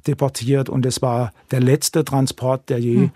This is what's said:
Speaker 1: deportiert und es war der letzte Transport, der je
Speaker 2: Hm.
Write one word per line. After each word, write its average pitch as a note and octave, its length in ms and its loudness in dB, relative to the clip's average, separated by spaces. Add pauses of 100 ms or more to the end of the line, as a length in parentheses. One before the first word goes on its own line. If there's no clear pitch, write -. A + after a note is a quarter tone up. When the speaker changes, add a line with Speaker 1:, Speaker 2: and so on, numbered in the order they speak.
Speaker 1:
deportiert C3+ 600 0
und C3 160 -2
es B2+ 160 -2
war A#2+ 300 0 (220)
der B2+ 80 0
letzte C#3 440 2
Transport, C3 680 -2
der C3 80 0
je A#2+ 180 0
Speaker 2:
Hm. C3+ 200 2